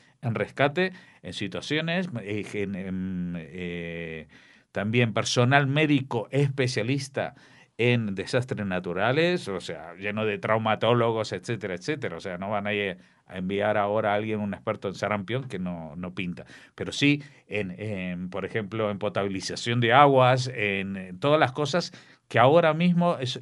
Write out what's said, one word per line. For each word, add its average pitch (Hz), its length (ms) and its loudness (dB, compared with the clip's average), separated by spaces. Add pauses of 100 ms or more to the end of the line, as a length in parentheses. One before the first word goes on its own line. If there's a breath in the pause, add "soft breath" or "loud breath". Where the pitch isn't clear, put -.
(200 loud breath)
en 117 140 -4
rescate, 143 580 0 (300 loud breath)
en 90 100 -12
situaciones, 156 760 -4 (100)
eh, 101 320 -6
en, 101 220 -4
en, 92 640 -6
eh, 85 920 -10 (440 soft breath)
también 110 420 2
personal 127 520 2
médico 139 640 0
especialista 131 1040 -2 (440 soft breath)
en 117 360 2
desastres 104 520 -2
naturales, 107 840 0
o 95 100 -4
sea, 82 360 -10
lleno 104 320 -4
de 101 100 0
traumatólogos, 110 960 2
etcétera, 101 420 -6
etcétera. 98 440 -6
O - 20 -14
sea, 92 160 -8
no 98 140 -6
van 101 160 -2
a 104 80 0
ir 98 240 -2 (280 soft breath)
a 92 120 -12
enviar 101 400 0
ahora 104 340 2
a 104 40 2
alguien, 107 240 -2
un 104 120 -4
experto 101 360 -4
en 92 60 -6
sarampión, 104 540 -4
que 101 100 -8
no, 85 380 -8
no 90 160 -8
pinta. 90 320 -8 (300 loud breath)
Pero 92 180 -8
sí, 143 300 2 (240 loud breath)
en, 98 240 -4 (100)
en, 92 480 -6
por 92 160 -8
ejemplo, 107 460 -4
en 101 80 -4
potabilización 101 840 -2
de 113 140 6
aguas, 127 600 8
en, 98 420 -2
en 92 220 -12
todas 147 220 4
las 131 120 2
cosas 147 400 -2 (360 loud breath)
que 120 100 0
ahora 156 360 8
mismo 170 440 4
es 127 240 -4